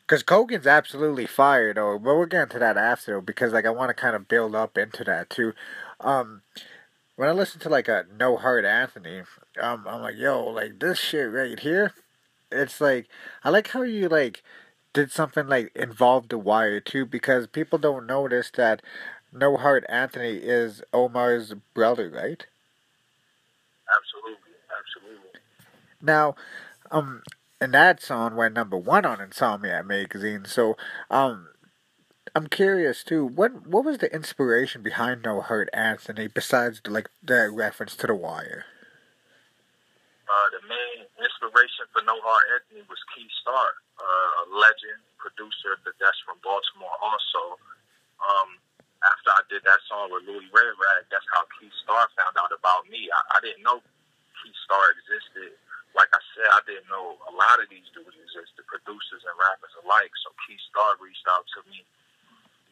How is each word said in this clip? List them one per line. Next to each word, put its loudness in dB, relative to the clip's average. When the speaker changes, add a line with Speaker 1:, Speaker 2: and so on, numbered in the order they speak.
Speaker 1:
'cause 4
Kogan's 2
absolutely 4
fire 4
though, 0
but 2
we'll 4
get 0
into -6
that 4
after 0
though, -4
because, -2
like, 2
I 2
wanna -2
kinda -2
build 0
up -2
into -4
that -2
too. -2
Um, -2
when 0
I 2
listen -2
to, -8
like, 2
a 0
No 2
Heart 2
Anthony, -2
um, -4
I'm -10
like, -8
"Yo, 0
like, -8
this -2
shit -2
right -4
here," 0
it's -4
like, 2
I 0
like 4
how -6
you, -2
like, 0
did 0
something, -2
like, 0
involve 4
The -4
Wire 2
too, -4
because 0
people -4
don't 0
notice -2
that 2
No 2
Heart 4
Anthony -4
is -2
Omar's 0
brother, 2
right? -8
Speaker 2:
Absolutely, -8
absolutely. -20
Speaker 1:
Now, 4
um, -4
and -4
that 6
song -4
went 0
number -4
one 2
on -4
Insomniac -4
magazine, -6
so, 0
um, 0
I'm -2
curious 0
too, -2
what, -2
what 2
was -2
the -2
inspiration -2
behind -4
No -4
Heart -4
Anthony -6
besides -2
the, -12
like, -4
the 2
reference -6
to -4
The 0
Wire? -10
Speaker 2:
Uh, 4
the -14
main -8
inspiration 0
for 0
No -2
Heart 4
Anthony -8
was -16
Key -20
Star, -2
uh, -2
a -
legend, 2
producer, -10
but -14
that's 0
from -16
Baltimore -4
also. -4
Um, -2
after 2
I 6
did -10
that 6
song -8
with -10
Louis -14
Red 4
Rag, 0
that's -4
how 0
Key -20
Star 2
found -2
out -2
about 0
me. -14
I, 0
I 4
didn't -12
know 0
Key -20
Star 2
existed. -10
Like 6
I 2
said, 0
I 6
didn't -12
know -10
a -16
lot 4
of -4
these -20
dudes -20
existed, -20
producers -16
and -10
rappers -2
alike. 2
So -12
Key -20
Star 2
reached -20
out 0
to -20
me, -20
you -20